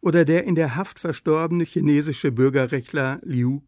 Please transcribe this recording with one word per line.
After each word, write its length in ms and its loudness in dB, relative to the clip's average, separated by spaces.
oder 240 4
der 180 2
in 100 0
der 220 0
Haft 240 -8
verstorbene 640 -2
chinesische 680 0
Bürgerrechtler 920 -2
Liu 440 -2